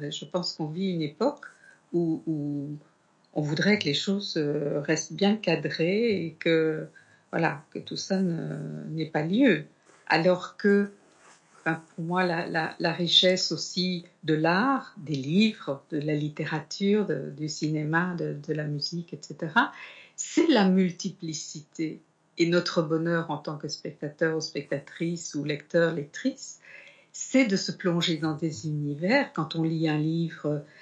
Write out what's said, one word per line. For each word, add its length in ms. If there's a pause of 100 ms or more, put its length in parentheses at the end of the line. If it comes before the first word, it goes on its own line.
Et 80
je 140
pense 300
qu'on 120
vit 240
une 100
époque 440 (480)
où, 340
où 420 (640)
on 80
voudrait 380
que 60
les 80
choses, 420
euh, 460
restent 320
bien 240
cadrées 880
et 80
que, 540 (440)
voilà, 400
que 80
tout 160
ça 240
ne, 380 (320)
n'ait 200
pas 140
lieu. 420 (420)
Alors 500
que, 340 (680)
enfin, 220 (140)
pour 80
moi, 220
la, 220
la, 320
la 140
richesse 580
aussi 540 (180)
de 100
l'art, 640
des 180
livres, 760
de 80
la 140
littérature, 920
de, 300
du 120
cinéma, 680
de, 160
de 200
la 120
musique, 480
et 80
cetera, 500 (460)
c'est 300
la 200
multiplicité. 1300 (360)
Et 100
notre 340
bonheur 500
en 60
tant 200
que 100
spectateur 720
ou 40
spectatrice 920
ou 80
lecteur, 500
lectrice, 640 (540)
c'est 320
de 120
se 140
plonger 460
dans 160
des 340
univers. 680
Quand 220
on 80
lit 260
un 80
livre, 640 (180)